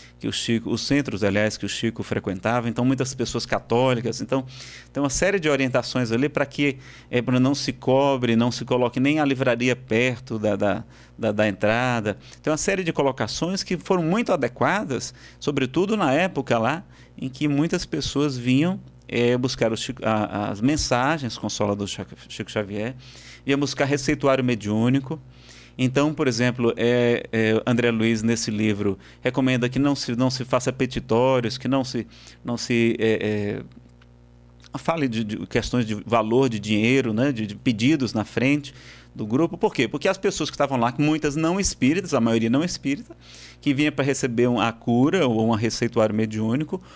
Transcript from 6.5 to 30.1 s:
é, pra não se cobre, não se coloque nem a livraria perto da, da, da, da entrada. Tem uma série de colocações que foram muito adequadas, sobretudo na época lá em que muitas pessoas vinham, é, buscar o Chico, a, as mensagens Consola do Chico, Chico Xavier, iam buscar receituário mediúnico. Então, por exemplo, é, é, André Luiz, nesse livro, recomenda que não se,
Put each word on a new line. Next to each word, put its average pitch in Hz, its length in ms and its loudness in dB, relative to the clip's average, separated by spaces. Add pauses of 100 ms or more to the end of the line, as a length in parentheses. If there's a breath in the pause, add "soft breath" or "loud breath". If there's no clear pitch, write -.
é, 123 100 0
pra 127 200 2
não 135 140 4
se - 180 -4
cobre, 127 640 2
não 120 160 4
se - 120 -6
coloque 123 360 0
nem 143 180 4
a 151 60 2
livraria 127 500 2
perto 120 640 -2
da, 104 160 2
da, 101 300 0 (340 loud breath)
da, 107 140 0
da 107 160 2
entrada. 110 680 0 (240 loud breath)
Tem 151 100 -4
uma 156 80 0
série 196 260 -2
de 160 80 -2
colocações 143 720 -2
que 185 120 -4
foram 180 280 0
muito 180 280 0
adequadas, 139 800 -2 (280 loud breath)
sobretudo 151 560 0
na 160 160 2
época 143 460 0
lá 131 260 -2 (340 loud breath)
em 135 100 -6
que 147 200 -2
muitas 165 360 0
pessoas 143 520 -2
vinham, 135 420 2 (280)
é, 120 300 2
buscar 123 340 0
o 110 60 -2
Chico, - 260 -8
a, 104 480 0
as 104 120 -6
mensagens 135 760 0
Consola 104 400 -2
do 101 100 -4
Chico, - 280 -10 (120)
Chico - 240 -12
Xavier, 107 460 -6 (500 loud breath)
iam 139 140 2
buscar 143 240 0
receituário 135 580 2
mediúnico. 123 800 0 (560 loud breath)
Então, 139 380 2
por 143 120 0
exemplo, 120 480 2
é, 120 560 2
é, 110 360 2
André 120 240 2
Luiz, 113 320 2
nesse 117 280 0
livro, 104 480 0 (220 loud breath)
recomenda 127 480 2
que 127 100 -4
não 143 160 2
se, 123 220 -4